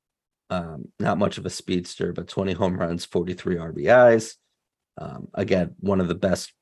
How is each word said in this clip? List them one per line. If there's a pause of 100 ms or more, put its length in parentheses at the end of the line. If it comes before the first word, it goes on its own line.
(500)
Um, (120)
not
much
of
a
speedster,
but
twenty
home
runs,
forty-three
R
B
Is. (640)
Um,
again,
one
of
the
best